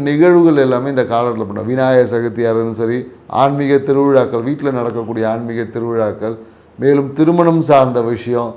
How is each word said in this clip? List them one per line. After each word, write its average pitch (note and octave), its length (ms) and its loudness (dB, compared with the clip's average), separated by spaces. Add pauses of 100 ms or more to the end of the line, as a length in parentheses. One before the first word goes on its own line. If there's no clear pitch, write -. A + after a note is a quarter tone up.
நிகழ்வுகள் E3 560 4
எல்லாமே B2+ 280 0
இந்த B2+ 200 0
காலகட்டத்தில் A#2 360 -2
பண்ணுவோம். G#2 220 -6
விநாயகர் C3 420 2
சதுர்த்தியாக A#2 400 -2
இருந்தாலும் A2+ 280 -2
சரி, A#2 180 -2 (440)
ஆன்மீக C#3 360 2 (100)
திருவிழாக்கள், C3 600 2
வீட்டில் C#3 300 -4
நடக்கக்கூடிய A2+ 540 -6
ஆன்மீக A#2 320 -6 (100)
திருவிழாக்கள், A2+ 640 -4 (460)
மேலும் C#3 260 2 (100)
திருமணம் E3 420 2 (100)
சார்ந்த B2+ 300 4 (120)
விஷயம், A#2+ 440 -4